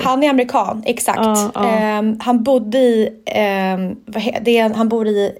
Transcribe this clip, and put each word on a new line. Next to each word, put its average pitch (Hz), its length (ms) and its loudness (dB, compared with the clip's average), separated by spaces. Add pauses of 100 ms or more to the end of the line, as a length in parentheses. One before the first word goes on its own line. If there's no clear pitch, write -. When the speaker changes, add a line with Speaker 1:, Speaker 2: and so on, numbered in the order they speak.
Speaker 1:
Han 262 220 0
är 294 60 4
amerikan, 247 560 0
exakt. 240 380 -2
Speaker 2:
Ja, 214 300 2
ja. 208 160 0
Speaker 1:
Ehm, 214 500 0
han 240 240 0
bodde 254 340 0
i, 233 320 2 (160)
ehm, 190 680 -2 (100)
vad 214 180 -8
he-, 240 180 -4
det 233 160 2
är, 226 120 4
han 220 200 0
bor 226 180 0
i 202 320 0